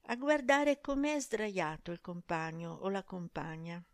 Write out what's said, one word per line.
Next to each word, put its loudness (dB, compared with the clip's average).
a -4
guardare 4
com'è 2
sdraiato -2
il -6
compagno -4
o -4
la 0
compagna. -8